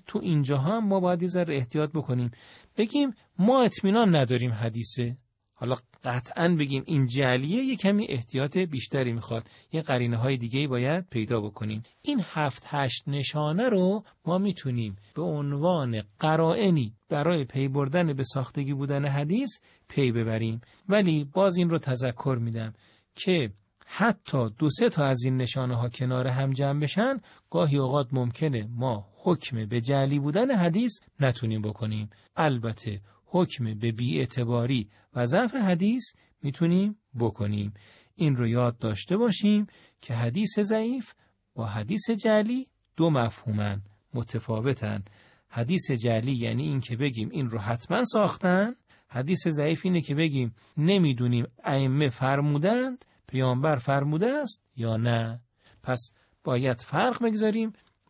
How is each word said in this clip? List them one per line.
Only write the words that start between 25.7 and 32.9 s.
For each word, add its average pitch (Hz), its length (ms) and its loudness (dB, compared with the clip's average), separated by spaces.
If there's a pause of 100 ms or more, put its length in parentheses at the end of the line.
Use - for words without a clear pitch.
ها 120 140 -2
کنار 127 380 -2
هم 135 260 0
جمع 139 260 0
بشن، 220 420 0 (280)
گاهی 160 280 2
اوقات 135 340 2
ممکنه 123 680 -2
ما 117 380 -2
حکم 123 500 -2
به 117 160 0
جعلی 135 380 2
بودن 175 320 2
حدیث 196 480 2 (200)
نتونیم 117 420 0
بکنیم. 107 480 -4 (260)
البته 117 640 -2 (240)